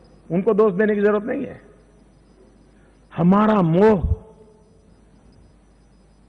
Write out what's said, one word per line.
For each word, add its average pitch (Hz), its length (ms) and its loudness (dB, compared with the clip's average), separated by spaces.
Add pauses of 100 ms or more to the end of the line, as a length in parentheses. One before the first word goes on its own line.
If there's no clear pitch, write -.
(300)
उनको 196 240 -2
दोष 214 180 2
देने 214 220 -2
की 208 60 -4
जरूरत 208 240 0
नहीं 269 220 -8
है। - 160 -18 (1500)
हमारा 202 460 2
मोह 180 520 2 (2250)